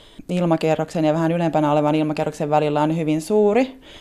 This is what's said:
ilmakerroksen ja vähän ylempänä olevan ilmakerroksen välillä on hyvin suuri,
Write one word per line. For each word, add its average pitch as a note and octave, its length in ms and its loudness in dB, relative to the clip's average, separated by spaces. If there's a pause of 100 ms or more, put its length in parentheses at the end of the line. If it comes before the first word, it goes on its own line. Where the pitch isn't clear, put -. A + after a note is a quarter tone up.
(280)
ilmakerroksen D#3+ 760 0
ja D3+ 80 4
vähän E3 180 0
ylempänä D#3 400 0
olevan D3+ 240 2
ilmakerroksen D#3 540 -2
välillä D3+ 320 0
on D#3 160 0
hyvin D#3 240 -2
suuri, G#3+ 580 0 (220)